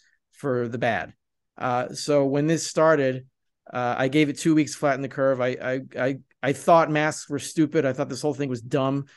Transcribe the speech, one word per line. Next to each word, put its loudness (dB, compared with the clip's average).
for -4
the -8
bad. -2
Uh, -2
so 2
when 0
this 0
started, 2
uh, -2
I 0
gave 4
it -6
two 2
weeks 2
to -12
flatten 0
the -6
curve. 0
I, 0
I, -4
I, -2
I 0
thought 6
masks -2
were -4
stupid. 0
I 0
thought -4
this -8
whole 0
thing -4
was -6
dumb, -2